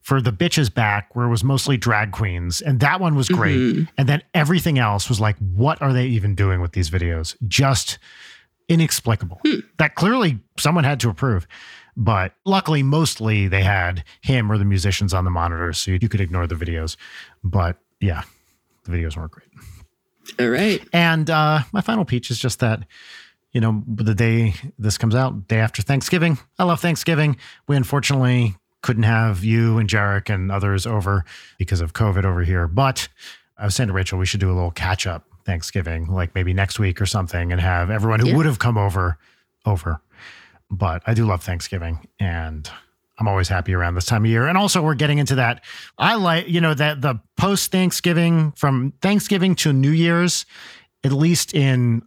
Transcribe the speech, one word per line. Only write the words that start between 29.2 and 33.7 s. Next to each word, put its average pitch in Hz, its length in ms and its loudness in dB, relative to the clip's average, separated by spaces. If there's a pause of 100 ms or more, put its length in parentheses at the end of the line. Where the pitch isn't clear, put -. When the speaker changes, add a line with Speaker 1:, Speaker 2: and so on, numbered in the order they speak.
Speaker 1:
you 113 360 2
and 107 100 0
Jarek 101 440 0
and 95 200 -2
others 98 340 0
over 98 380 0 (340)
because 87 220 -2
of 82 140 -4
covid 98 300 0
over 90 180 0
here. 87 260 0
But 131 400 0 (480)
I 104 80 -12
was 95 100 0